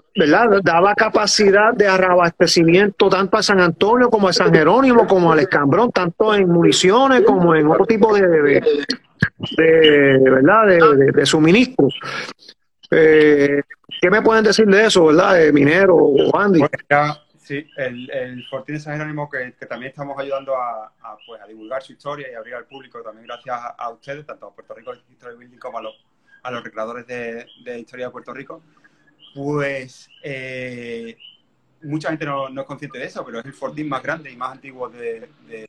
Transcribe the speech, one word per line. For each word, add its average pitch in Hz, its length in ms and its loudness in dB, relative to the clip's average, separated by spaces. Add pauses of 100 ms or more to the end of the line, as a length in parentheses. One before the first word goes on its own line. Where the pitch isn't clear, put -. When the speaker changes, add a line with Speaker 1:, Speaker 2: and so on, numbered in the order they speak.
(160)
Speaker 1:
¿verdad? 196 480 2
Daba 175 320 2
capacidad 214 800 2
de 196 220 2
reabastecimiento 180 1120 2
tanto 190 280 0
a 214 60 2
San 196 180 2
Antonio 208 500 2
como 202 180 2
a 175 40 -2
San 175 200 0
Jerónimo, 233 540 4
como 180 240 2
al 160 100 2
Escambrón, 151 520 0
tanto 190 420 -2
en 196 140 2
municiones 185 760 2
como 185 320 2
en 151 140 2
otro 160 180 2
tipo 220 300 2
de, 196 100 4
de, 147 580 2 (720)
de, 151 640 4 (120)
¿verdad? 170 360 4
De, 165 380 4
de, 135 80 2
de 147 140 0
suministros. 160 680 2 (960)
Eh, 151 720 2 (380)
¿qué 180 100 2
me 214 120 2
pueden 220 220 2
decir 214 220 2
de 202 200 4
eso, 185 200 4
verdad? 175 340 4
Eh, 156 120 4
Minero 165 440 4
o 147 420 2
Andy. 196 220 2
Speaker 2:
Pues 143 100 0 (180)
ya, 147 300 0 (180)
sí, 147 300 -14 (100)
el, 123 340 -10
el 127 360 -12
Fortín 135 300 -12
de 151 40 -12
San 147 160 -12
Jerónimo 151 320 -10
que, 127 300 -12
que - 80 -18
también 123 240 -14
estamos 139 280 -14
ayudando 135 380 -8
a, 113 360 -10 (100)
a, 110 140 -20 (100)
pues, 113 160 -20
a 101 40 -20
divulgar 110 360 -14
su - 100 -20
historia 143 380 -16
y 120 40 -20
abrir 117 200 -18
al 120 120 -16
público, 127 360 -20
también 113 240 -20
gracias 120 300 -14
a, 120 120 -12
a 120 220 -14
ustedes, 139 340 -18
tanto 107 220 -20
a 101 80 -20
Puerto - 200 -20
Rico 117 180 -18 (180)
History 123 260 -20
Building 123 220 -20
como 117 200 -14
a 110 40 -16
los, 110 120 -16 (500)
a 127 60 -12
los 120 120 -12
recreadores 113 440 -12
de, 120 400 -14 (180)
de 120 160 -14
historia 127 260 -14
de 123 60 -14
Puerto 120 200 -18
Rico, 139 300 -20 (720)
pues, 139 760 -8 (140)
eh, 127 920 -14 (640)
mucha 156 280 -8
gente 156 160 -8
no, 139 220 -8
no 135 120 -14
es 135 60 -12
consciente 135 320 -16
de 139 80 -12
eso, 190 180 -14
pero 117 160 -14
es 113 60 -14
el 135 80 -20
fortín 151 340 -12
más 131 140 -8
grande 147 280 -12
y 123 60 -20
más 127 160 -12
antiguo 127 360 -16
de, 117 400 -12 (200)
de 110 200 -20